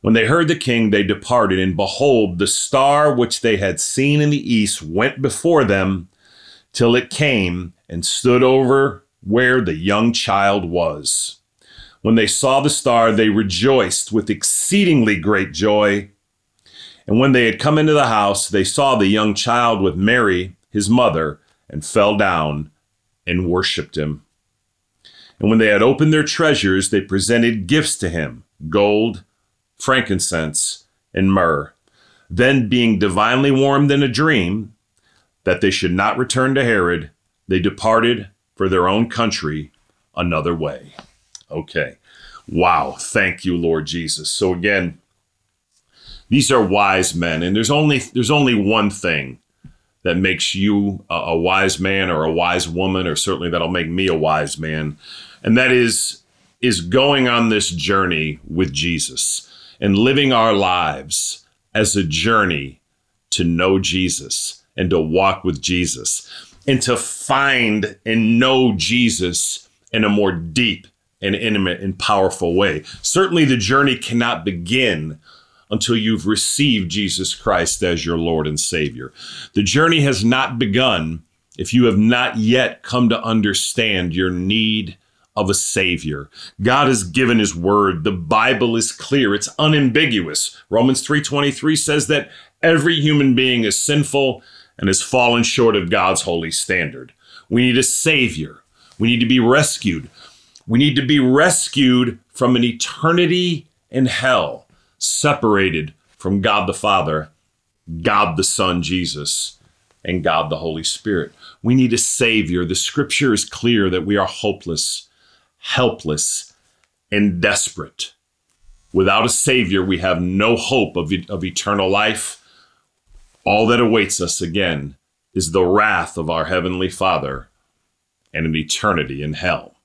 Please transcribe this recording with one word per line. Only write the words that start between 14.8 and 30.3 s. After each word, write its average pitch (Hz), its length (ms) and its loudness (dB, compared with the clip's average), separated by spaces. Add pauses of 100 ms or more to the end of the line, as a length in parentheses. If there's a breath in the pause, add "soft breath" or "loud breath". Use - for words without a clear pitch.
great 95 340 0
joy. 101 580 2 (960 loud breath)
And 107 120 2
when 135 140 4
they 123 140 4
had 110 120 0
come 151 200 2
into 156 160 4
the 139 140 4
house, 104 420 0
they 98 120 2
saw 139 320 0
the 104 120 2
young 107 260 2
child 120 480 0
with 90 160 0
Mary, 98 580 0 (160)
his 104 200 -2
mother, 82 500 2 (300)
and 76 120 -8
fell 107 320 2
down 78 560 -2 (560)
and 90 220 -2
worshiped 90 480 -4
him. 76 260 -6 (1160 loud breath)
And 107 80 2
when 113 100 4
they 110 100 4
had 104 140 4
opened 139 300 4
their 151 120 2
treasures, 98 680 0
they 104 100 2
presented 104 680 0
gifts 151 320 0
to 90 120 -4
him, 73 340 -6 (240)
gold, 104 560 0 (540)
frankincense, 90 1080 -2 (300)